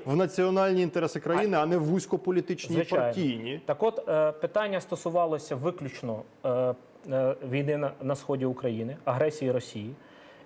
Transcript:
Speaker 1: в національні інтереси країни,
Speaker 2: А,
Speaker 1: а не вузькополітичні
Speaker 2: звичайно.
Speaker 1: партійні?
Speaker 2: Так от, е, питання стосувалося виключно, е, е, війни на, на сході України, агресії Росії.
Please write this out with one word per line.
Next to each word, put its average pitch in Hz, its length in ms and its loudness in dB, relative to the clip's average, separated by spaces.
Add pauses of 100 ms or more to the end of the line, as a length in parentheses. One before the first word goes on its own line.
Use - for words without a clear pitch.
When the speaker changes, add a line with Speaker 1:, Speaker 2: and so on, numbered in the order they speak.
Speaker 1:
в 135 100 2
національні 185 640 4
інтереси 165 380 0
країни, 175 360 2
Speaker 2:
А, 151 60 4
Speaker 1:
а 151 40 2
не 175 100 2
вузькополітичні 175 1000 0
Speaker 2:
звичайно. 165 280 2
Speaker 1:
партійні? 123 640 0
Speaker 2:
Так 143 160 -2
от, 220 260 0
е, 156 240 4
питання 190 480 -2
стосувалося 165 760 -2
виключно, 131 640 -4 (220)
е, 135 40 0 (640)
е, 131 220 2 (160)
війни 143 260 0
на, 147 140 -2 (120)
на 135 120 0
сході 135 300 -2
України, 123 600 -2
агресії 123 460 0
Росії. 120 440 -4 (520)